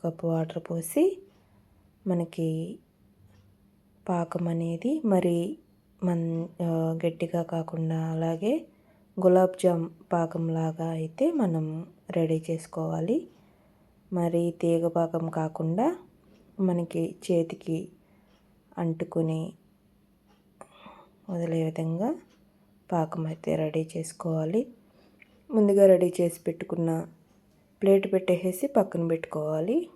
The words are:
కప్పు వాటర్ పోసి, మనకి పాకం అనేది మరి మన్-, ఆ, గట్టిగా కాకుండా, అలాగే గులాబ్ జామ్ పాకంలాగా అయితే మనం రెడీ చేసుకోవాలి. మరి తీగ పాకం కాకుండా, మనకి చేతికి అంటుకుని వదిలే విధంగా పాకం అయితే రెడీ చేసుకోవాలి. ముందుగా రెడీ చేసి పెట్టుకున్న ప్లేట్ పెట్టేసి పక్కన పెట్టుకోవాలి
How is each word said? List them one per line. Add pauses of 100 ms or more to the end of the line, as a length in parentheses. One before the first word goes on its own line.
కప్పు
వాటర్
పోసి, (1000)
మనకి (1600)
పాకం (100)
అనేది (200)
మరి (640)
మన్-, (380)
ఆ, (380)
గట్టిగా (120)
కాకుండా, (140)
అలాగే (640)
గులాబ్
జామ్ (260)
పాకంలాగా
అయితే (160)
మనం (520)
రెడీ (100)
చేసుకోవాలి. (920)
మరి (160)
తీగ (120)
పాకం (160)
కాకుండా, (800)
మనకి (240)
చేతికి (1040)
అంటుకుని (1900)
వదిలే
విధంగా (840)
పాకం
అయితే
రెడీ (100)
చేసుకోవాలి. (880)
ముందుగా
రెడీ
చేసి
పెట్టుకున్న (920)
ప్లేట్
పెట్టేసి (120)
పక్కన
పెట్టుకోవాలి (180)